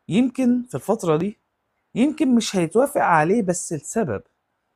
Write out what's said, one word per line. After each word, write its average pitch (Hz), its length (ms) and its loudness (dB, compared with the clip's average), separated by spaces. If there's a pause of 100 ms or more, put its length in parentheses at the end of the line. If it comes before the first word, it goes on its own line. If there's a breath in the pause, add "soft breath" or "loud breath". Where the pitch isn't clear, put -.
(100)
يمكن 247 600 0
في - 60 -6
الفترة 165 420 0
دي 196 200 -4 (580)
يمكن 262 400 2
مش 220 200 0
هيتوافق 226 460 0
عليه، 185 400 2
بس 180 320 -4
السبب 143 480 -4 (540)